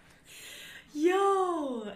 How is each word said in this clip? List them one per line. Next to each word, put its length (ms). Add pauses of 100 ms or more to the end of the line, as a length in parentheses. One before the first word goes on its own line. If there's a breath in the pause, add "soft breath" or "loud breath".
(920 loud breath)
Yo! 1040